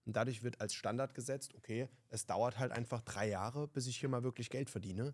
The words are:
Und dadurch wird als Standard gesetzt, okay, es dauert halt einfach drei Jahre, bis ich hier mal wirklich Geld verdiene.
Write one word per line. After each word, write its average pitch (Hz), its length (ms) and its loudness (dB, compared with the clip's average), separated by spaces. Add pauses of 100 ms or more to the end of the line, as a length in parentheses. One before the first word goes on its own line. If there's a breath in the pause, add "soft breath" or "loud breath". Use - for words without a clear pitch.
Und 107 120 -6
dadurch 113 260 2
wird 120 180 -2
als 107 140 -2
Standard 120 400 0
gesetzt, 135 400 -4
okay, 117 360 -2 (200 loud breath)
es 113 160 -4
dauert 110 320 4
halt 127 140 2
einfach 117 300 0
drei 107 280 0
Jahre, 120 380 0
bis 131 180 -2
ich 127 120 -2
hier 139 120 0
mal 123 140 2
wirklich 117 260 -2
Geld 131 220 -2
verdiene. 104 420 -2